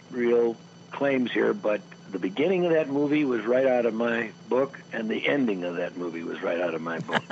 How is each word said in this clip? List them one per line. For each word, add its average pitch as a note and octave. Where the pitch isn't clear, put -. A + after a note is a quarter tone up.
real A#2+
claims C3
here, A2
but G#2
the F#2+
beginning D#3
of E3+
that D#3
movie D3
was A#2
right B2+
out B2
of A2+
my A#2
book, C3
and A2
the C3+
ending A#2+
of F2
that F2
movie E2
was E2
right F2
out E2+
of D#2+
my E2
book. D#2